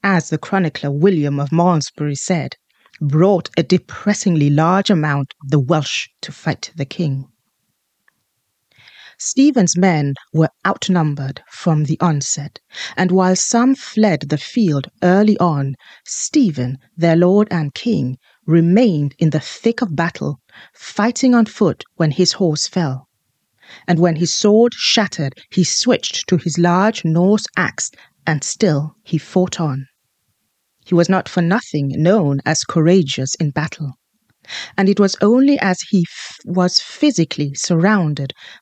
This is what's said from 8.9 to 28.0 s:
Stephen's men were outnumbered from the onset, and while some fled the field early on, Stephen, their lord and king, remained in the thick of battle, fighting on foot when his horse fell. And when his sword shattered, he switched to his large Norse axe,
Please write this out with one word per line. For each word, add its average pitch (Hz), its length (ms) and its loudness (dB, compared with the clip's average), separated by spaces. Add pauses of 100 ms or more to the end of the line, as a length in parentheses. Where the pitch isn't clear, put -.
Stephen's 254 560 2
men 156 380 2 (180)
were 156 180 2 (140)
outnumbered 147 840 -2
from 156 340 0
the 147 160 -2
onset, 147 600 -4 (360)
and 185 140 0
while 185 240 4
some 240 400 2
fled 214 540 0
the 151 100 -2
field 156 480 -2 (160)
early 196 360 4
on, 143 360 0 (320)
Stephen, 139 720 -2 (180)
their 165 200 2
lord 190 340 4
and 160 240 -4
king, 135 420 -4 (300)
remained 170 720 2
in 160 120 2
the 151 100 -2
thick - 420 -4
of 175 140 -4
battle, 147 420 -4 (340)
fighting 240 600 0
on 233 100 4
foot - 380 -2 (140)
when 156 160 0
his 180 220 0
horse 160 340 -2
fell. 135 400 -4 (800)
And 175 100 2
when 170 160 4
his 160 180 -2
sword 220 400 4
shattered, - 600 -2 (160)
he 185 140 2
switched - 640 -2
to 185 80 0
his 160 200 -4
large 180 480 0
Norse 175 400 2 (120)
axe, - 340 -4 (340)